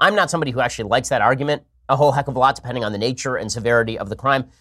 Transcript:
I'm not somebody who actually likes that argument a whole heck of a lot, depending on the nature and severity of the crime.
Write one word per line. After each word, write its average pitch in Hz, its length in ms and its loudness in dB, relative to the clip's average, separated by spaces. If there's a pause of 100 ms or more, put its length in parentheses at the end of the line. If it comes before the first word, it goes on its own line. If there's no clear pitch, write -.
I'm 196 140 4
not 185 160 2
somebody 156 200 -2
who 123 100 -2
actually 120 280 -2
likes 123 220 0
that 127 100 2
argument 135 420 0 (280)
a 135 60 4
whole 143 160 4
heck 139 140 -2
of 127 100 -6
a - 20 -2
lot, 131 180 4
depending 123 280 -6
on 104 80 -2
the 101 60 -6
nature 127 380 -2
and 107 160 -6
severity 113 460 0
of 101 100 -8
the 107 80 -8
crime. 135 320 0 (120)